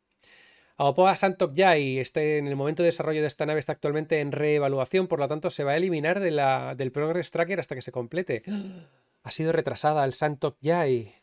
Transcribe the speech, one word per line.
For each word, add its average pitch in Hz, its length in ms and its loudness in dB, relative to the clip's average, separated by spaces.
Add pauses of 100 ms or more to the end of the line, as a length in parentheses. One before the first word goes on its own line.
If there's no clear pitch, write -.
(800)
Aopoa 160 380 4
Santok 180 380 0
Yai, 147 460 4
este, 151 360 -2
en 143 100 -2
el 139 80 -4
momento 151 280 -2
de 170 60 4
desarrollo 156 340 0
de 147 60 0
esta 147 180 -4
nave 151 140 0
está 147 120 -6
actualmente 151 480 -2
en 143 100 -2
reevaluación, 147 760 2
por 170 120 -2
lo 139 80 0
tanto 156 220 -2
se 156 160 -4
va 139 80 2
a 151 60 2
eliminar 175 420 0
de 180 100 0
la, 135 440 0
del 131 180 -4
Progress 156 380 -2
Tracker 170 280 -2
hasta 147 160 -6
que 127 60 -10
se - 120 -12
complete. 131 520 -4
<gasps> 185 800 -12
Ha 123 80 -12
sido 160 220 -2
retrasada 151 520 0
el 131 80 -2
Santok 151 480 -4
Yai. 139 640 0